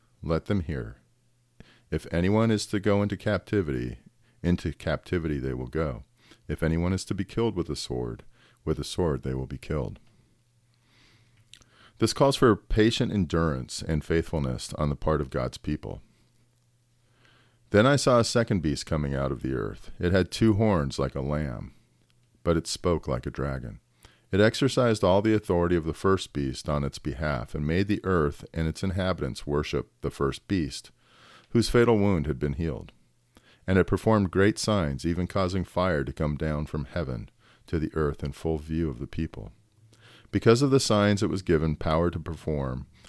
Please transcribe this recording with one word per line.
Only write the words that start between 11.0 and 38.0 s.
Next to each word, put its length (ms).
This 120
calls 240
for 200
patient 580
endurance 720
and 200
faithfulness 720
on 160
the 60
part 260
of 80
God's 300
people. 420
"Then 160
I 100
saw 240
a 40
second 400
beast 240
coming 260
out 180
of 120
the 100
earth. 460
It 120
had 200
two 240
horns 420
like 160
a 80
lamb, 540
but 140
it 80
spoke 420
like 200
a 40
dragon. 480
It 100
exercised 640
all 180
the 140
authority 400
of 100
the 80
first 400
beast 340
on 160
its 140
behalf 560
and 120
made 220
the 160
earth 480
and 160
its 140
inhabitants 640
worship 460
the 100
first 360
beast, 420
whose 180
fatal 280
wound 280
had 140
been 140
healed. 380
And 100
it 100
performed 440
great 280
signs, 460
even 220
causing 360
fire 400
to 80
come 240
down 300
from 200
heaven 440
to 120
the 160
earth 280